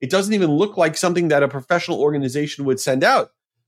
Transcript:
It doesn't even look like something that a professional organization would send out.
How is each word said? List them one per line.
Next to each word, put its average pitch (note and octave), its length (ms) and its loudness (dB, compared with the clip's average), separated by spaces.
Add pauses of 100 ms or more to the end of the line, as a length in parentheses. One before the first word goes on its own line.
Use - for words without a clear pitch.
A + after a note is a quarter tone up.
It C3+ 80 -6
doesn't G3 240 0
even F#3 180 2
look G3+ 240 0
like E3 220 0
something F3 320 0
that C#3+ 140 4
a C#3 40 4
professional C3 540 -4
organization C#3+ 640 -2
would C3 160 0
send C#3 240 0
out. A#3 260 2 (360)